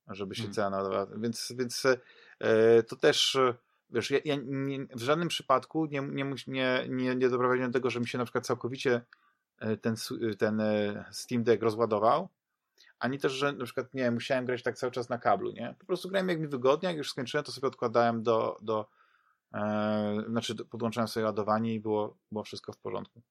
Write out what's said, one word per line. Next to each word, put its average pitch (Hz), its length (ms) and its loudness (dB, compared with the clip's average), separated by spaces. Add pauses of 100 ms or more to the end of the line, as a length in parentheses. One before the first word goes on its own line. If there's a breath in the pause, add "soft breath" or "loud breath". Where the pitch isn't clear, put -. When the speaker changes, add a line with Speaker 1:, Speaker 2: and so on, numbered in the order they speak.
Speaker 1:
żeby 95 260 -8
się 117 80 -4
Speaker 2:
Hmm. 101 120 -8
Speaker 1:
cała 101 160 0
naładowała, 98 360 -2 (100)
więc, 117 420 -6
więc, 123 280 -4 (540 loud breath)
e, 113 420 8
to - 140 -14
też, - 400 4
e, 127 180 4 (360)
wiesz, 117 200 -2
ja, 139 140 4
ja 143 200 0
nie, 135 420 -6 (100)
w 117 60 -8
żadnym 156 260 2
przypadku 151 580 0
nie, 143 140 -4
nie 139 240 -4
mus-, 135 240 -6
nie, 127 400 2
nie, 127 280 0
nie 127 120 4
doprowadziłem 127 420 2
do 131 80 0
tego, 117 120 0
że 120 100 -2
mi 117 80 -2
się 127 100 -4
na 123 60 -2
przykład 117 220 -4
całkowicie, 123 540 0 (580 soft breath)
e, 107 180 -2
ten 113 200 -2
su-, - 220 -8 (200)
ten, 110 220 2
e, 104 520 0
Steam 120 320 -4
Deck 110 180 6
rozładował, 113 680 2 (680 soft breath)
ani 127 200 -2
też, 143 140 0
że 143 200 0
na 131 120 -8
przykład, 120 300 -8
nie 131 80 -2
wiem, 120 120 2
musiałem 127 300 0
grać 123 180 -2
tak 120 140 -2
cały 123 160 -2
czas 120 160 -4
na 120 100 -4
kablu, 107 340 2
nie? 113 260 -8
Po - 80 -20
prostu 185 220 -4
grałem 185 200 0
jak 165 120 0
mi 156 80 -4
wygodnie, 143 400 4
jak 165 100 -2
już 139 120 -6
skończyłem, 143 340 -4
to 127 80 -10
sobie 131 160 -4
odkładałem 117 540 2
do, 113 400 2
do, 107 240 -2 (680 soft breath)
e, 107 720 0
znaczy 113 260 -4
do, 104 100 -8
podłączałem 113 440 -4
sobie 110 180 -2
ładowanie 107 480 0
i 107 60 -4
było, 107 360 -2 (160)
było 104 120 -6
wszystko - 280 -12
w - 60 -20
porządku. 101 520 -10